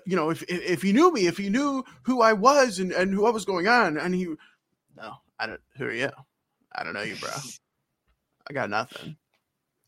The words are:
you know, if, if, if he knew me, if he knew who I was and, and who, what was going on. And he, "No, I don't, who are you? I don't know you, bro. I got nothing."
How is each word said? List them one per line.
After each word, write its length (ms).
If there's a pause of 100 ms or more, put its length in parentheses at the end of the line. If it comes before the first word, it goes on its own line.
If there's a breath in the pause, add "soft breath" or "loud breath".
you 100
know, 140
if, 140
if, 200
if 180
he 120
knew 180
me, 160
if 100
he 120
knew 340 (200 soft breath)
who 180
I 120
was 460
and, 140
and 200
who, 100
what 100
was 120
going 220
on. 300
And 180
he, 100 (720 soft breath)
"No, 160 (260)
I 80
don't, 140 (160)
who 80
are 80
you? 160 (640)
I 100
don't 100
know 100
you, 140
bro. 120 (1200)
I 40
got 160
nothing." 460 (720)